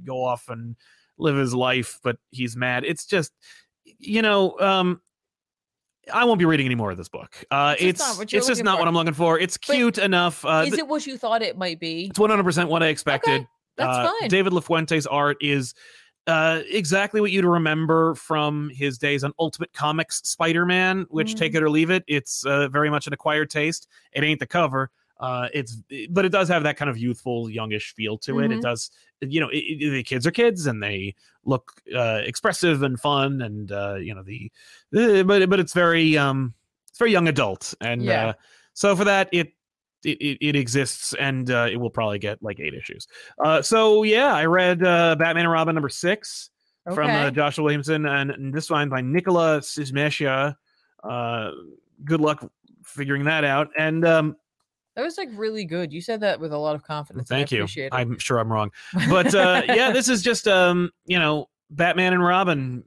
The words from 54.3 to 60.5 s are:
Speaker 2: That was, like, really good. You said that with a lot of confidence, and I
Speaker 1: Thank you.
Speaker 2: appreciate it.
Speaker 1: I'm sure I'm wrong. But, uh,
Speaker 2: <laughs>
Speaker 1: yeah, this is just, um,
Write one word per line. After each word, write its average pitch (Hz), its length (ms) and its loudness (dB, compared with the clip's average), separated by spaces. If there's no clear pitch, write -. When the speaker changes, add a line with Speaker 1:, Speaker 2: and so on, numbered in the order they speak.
Speaker 2:
That 240 80 -4
was, 330 140 -6
like, 359 160 -8
really 214 320 -6
good. 160 260 -6
You 160 100 -10
said 214 200 -6
that 190 180 0
with 151 140 -6
a 147 40 -4
lot 151 180 -2
of 147 80 -12
confidence, 143 460 -10
and 131 60 -2
I 135 40 0
Speaker 1:
Thank 143 120 -2
you. 107 120 0
Speaker 2:
appreciate 131 240 -8
it. 131 80 -6
Speaker 1:
I'm 123 240 -2
sure 127 200 0
I'm 110 100 -2
wrong. 107 220 0
But, 185 260 4
uh, 185 280 4
Speaker 2:
<laughs> - 40 -2
Speaker 1:
yeah, 247 240 4
this 254 160 2
is 233 140 2
just, 226 260 0
um, 180 440 4